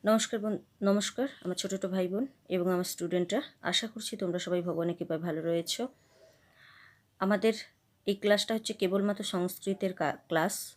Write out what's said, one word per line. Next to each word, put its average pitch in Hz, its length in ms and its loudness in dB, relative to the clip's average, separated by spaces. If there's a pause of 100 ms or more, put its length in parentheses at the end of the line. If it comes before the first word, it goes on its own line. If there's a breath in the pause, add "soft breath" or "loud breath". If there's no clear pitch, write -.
নমস্কার 220 340 4
বন-, 208 180 -2 (240)
নমস্কার 202 460 2 (140)
আমার 185 120 -2
ছোট 185 160 -4
ছোট 190 160 -4
ভাই 185 220 0
বোন 208 180 0 (220)
এবং 185 240 2
আমার 180 120 2
স্টুডেন্টরা। 180 560 0 (220)
আশা 175 240 0
করছি 220 300 -8
তোমরা 180 220 -2
সবাই 175 240 0
ভগবানের 170 340 0
কৃপায় 160 240 -4
ভালো 160 220 -4
রয়েছো। 170 460 -2 (1300 soft breath)
আমাদের 202 340 2 (540)
এই 202 80 2
ক্লাসটা 208 400 2
হচ্ছে 220 180 -4
কেবলমাত্র 196 520 0
সংস্কৃতের 185 680 -2
কা-, 156 240 -2 (120)
ক্লাস। 165 480 0